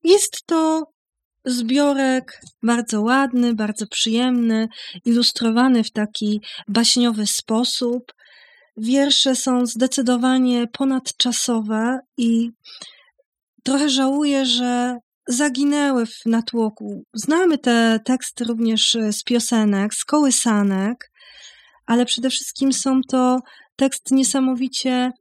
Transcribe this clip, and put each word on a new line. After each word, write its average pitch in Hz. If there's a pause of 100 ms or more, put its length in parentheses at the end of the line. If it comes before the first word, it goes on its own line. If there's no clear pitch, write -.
Jest 381
to 320 (600)
zbiorek 262 (220)
bardzo 233
ładny, 240
bardzo 214
przyjemny, 226 (380)
ilustrowany 233
w -
taki 208 (260)
baśniowy 226
sposób. 240 (760)
Wiersze 269
są 247
zdecydowanie 247
ponadczasowe 247 (180)
i 233 (1120)
trochę 277
żałuję, 269
że 247 (300)
zaginęły 277
w -
natłoku. 220 (100)
Znamy 311
te 226
teksty 254
również, 226
e, 220
z -
piosenek, 214
z -
kołysanek, 220 (760)
ale 240
przede 240
wszystkim -
są 262
to 254 (360)
teksty 262
niesamowicie 262